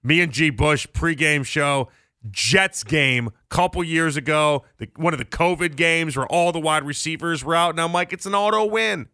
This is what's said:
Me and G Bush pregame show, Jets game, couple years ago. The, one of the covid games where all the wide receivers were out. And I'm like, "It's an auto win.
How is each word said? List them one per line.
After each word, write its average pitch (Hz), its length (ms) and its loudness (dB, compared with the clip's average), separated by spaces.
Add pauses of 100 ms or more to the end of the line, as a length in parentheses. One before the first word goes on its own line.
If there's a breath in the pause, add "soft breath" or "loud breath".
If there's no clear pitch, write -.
Me 151 180 4
and 165 120 0
G 151 180 2
Bush 143 380 0
pregame 151 580 0
show, 143 420 0 (440 soft breath)
Jets 185 500 0
game, 131 480 0 (180)
couple 175 360 0
years 160 320 0
ago. 151 480 0 (140 soft breath)
The, 113 180 -10
one 165 180 0
of 127 60 -8
the 123 40 -6
covid 170 520 -2
games 165 400 0
where 131 100 -2
all 175 240 2
the 170 80 -4
wide 156 240 0
receivers 156 640 -6
were 165 100 0
out. 170 160 4
And 160 100 -4
I'm 170 120 -2
like, 175 200 -2
"It's 185 140 -10
an 196 80 -4
auto 214 300 2
win. 214 500 -2